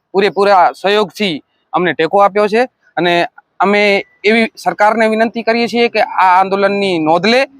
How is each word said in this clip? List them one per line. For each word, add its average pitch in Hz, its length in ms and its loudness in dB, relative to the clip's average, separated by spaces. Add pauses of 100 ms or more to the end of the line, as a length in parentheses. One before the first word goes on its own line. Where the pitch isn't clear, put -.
(120)
પૂરેપૂરા 185 640 2
સહયોગથી 202 720 -4 (300)
અમને 165 200 -2
ટેકો 160 280 0
આપ્યો 202 260 2
છે 220 140 0 (360)
અને 170 300 0 (320)
અમે 202 440 0 (200)
એવી 226 320 0
સરકારને 214 520 0
વિનંતી 220 360 -2
કરીએ 233 240 -2
છીએ 233 220 0
કે 214 120 -2
આ 185 380 2
આંદોલનની 196 600 0
નોંધ 165 260 0
લે, 254 220 2 (120)